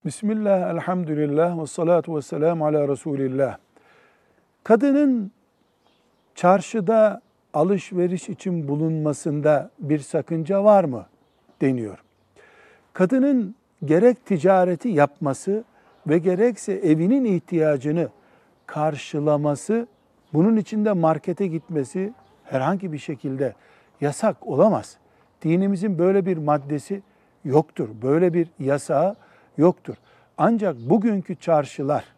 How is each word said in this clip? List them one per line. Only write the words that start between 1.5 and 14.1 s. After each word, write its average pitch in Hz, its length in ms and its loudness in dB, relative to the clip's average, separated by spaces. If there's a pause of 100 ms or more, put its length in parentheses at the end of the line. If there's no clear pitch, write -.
ve 147 40 -8
salatu 165 500 0
ve 143 60 -4
selamu 151 440 -2
ala 151 220 2
Resulillah. 135 680 -2 (1080)
Kadının 262 680 2 (1000)
çarşıda 196 880 2 (340)
alışveriş 180 720 -2
için 170 400 -6
bulunmasında 151 1080 -2
bir 151 200 -2
sakınca 165 680 -4
var 202 200 6
mı 127 220 -6 (540)
deniyor. 120 440 -2 (880)
Kadının 247 600 0 (300)
gerek 185 420 2